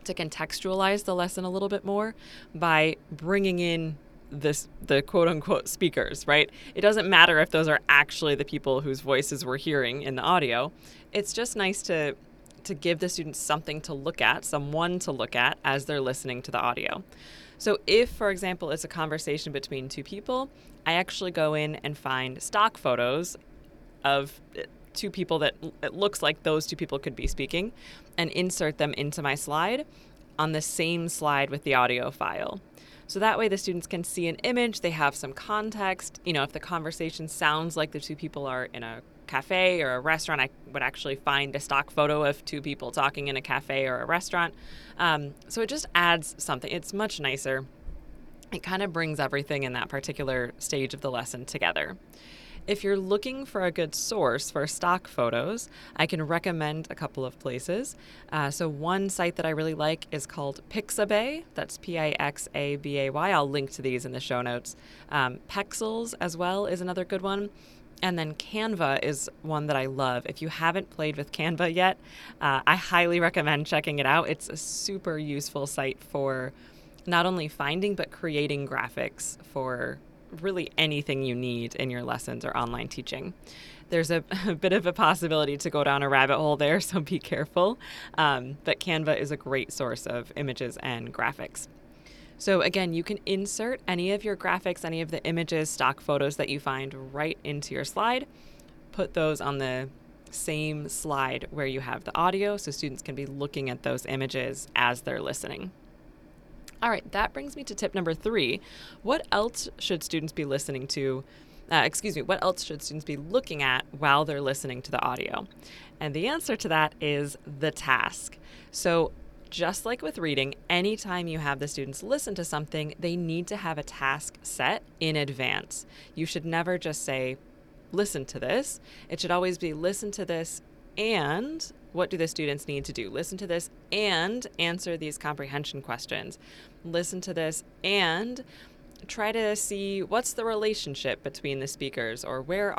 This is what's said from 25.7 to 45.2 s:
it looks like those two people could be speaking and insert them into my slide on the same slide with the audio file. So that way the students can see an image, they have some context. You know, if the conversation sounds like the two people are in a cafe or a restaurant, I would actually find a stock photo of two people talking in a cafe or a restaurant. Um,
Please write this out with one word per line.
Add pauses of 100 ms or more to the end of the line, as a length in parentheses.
it
looks
like
those
two
people
could
be
speaking (460)
and
insert
them
into
my
slide (540)
on
the
same
slide
with
the
audio
file. (460)
So
that
way
the
students
can
see
an
image,
they
have
some
context.
You
know,
if
the
conversation
sounds
like
the
two
people
are
in
a (280)
cafe
or
a
restaurant,
I (240)
would
actually
find
a
stock
photo
of
two
people
talking
in
a
cafe
or
a
restaurant. (460)
Um, (140)